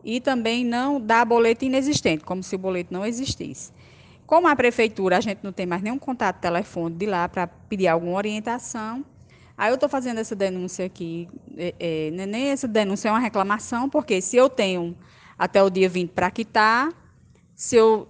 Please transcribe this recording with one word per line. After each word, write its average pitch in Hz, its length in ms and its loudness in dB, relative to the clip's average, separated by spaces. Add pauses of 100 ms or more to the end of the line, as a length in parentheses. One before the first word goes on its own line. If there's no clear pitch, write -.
e 233 180 -4
também 240 440 0
não 254 360 0
dar 226 240 4
boleto 233 400 4
inexistente, 262 600 0
como 185 180 -6
se 196 120 -8
o 185 40 -6
boleto 185 340 -4
não 185 120 -6
existisse. 226 680 -8 (540)
Como 339 220 4
a 294 80 4
prefeitura, 220 640 2
a - 20 4
gente 202 220 -4
não 196 100 -8
tem 185 140 -6
mais 180 160 -2
nenhum 240 160 -4
contato 233 420 -4
telefônico 170 580 -4
de 202 80 -4
lá 180 220 0
pra 180 180 -4
pedir 185 420 -4
alguma 170 280 0
orientação, 220 880 -6 (520)
aí 214 140 2
eu 262 60 2
tô 277 140 0
fazendo 247 280 -4
essa 220 160 -6
denúncia 185 520 -4
aqui, 170 420 -10 (260)
é, 170 240 -8
é, 156 340 -4
não 185 120 -8
é - 20 -6
nem 233 200 -4
essa 269 200 -2
denúncia, 208 420 0
é 208 40 2
uma 226 80 2
reclamação, 220 680 -2
porque 190 320 0
se - 140 -2
eu 254 120 8
tenho 185 480 -2 (420)
até 190 240 4
o 196 60 6
dia 185 200 4
vinte 175 240 -2
pra 185 180 0
quitar, 226 580 2 (680)
se - 220 -2
eu 220 340 6